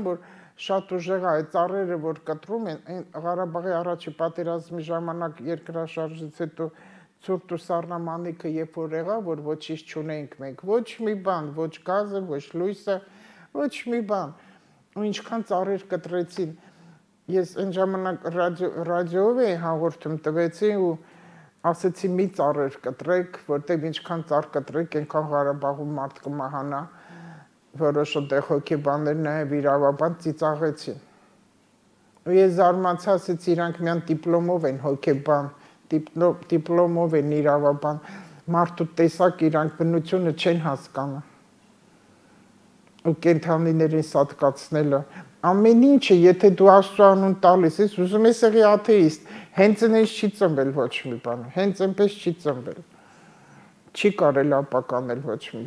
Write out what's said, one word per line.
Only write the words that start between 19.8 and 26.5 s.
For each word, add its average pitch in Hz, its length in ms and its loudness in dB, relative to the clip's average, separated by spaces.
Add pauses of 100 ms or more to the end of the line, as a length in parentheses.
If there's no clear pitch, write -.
տվեցի 170 500 0
ու 175 180 0 (720)
ասեցի՝ 170 480 -2
«Մի 190 120 0 (100)
ծառեր 143 380 0 (100)
կտրեք, 175 540 -4 (120)
որտեղ 151 400 -2
ինչքան 165 300 -8 (100)
ծառ 151 240 0
կտրեք, 147 460 -4
այնքան 156 320 -4
Ղարաբաղում 143 640 -2
մարդ 139 240 -10
կմահանա», 143 580 -6 (920)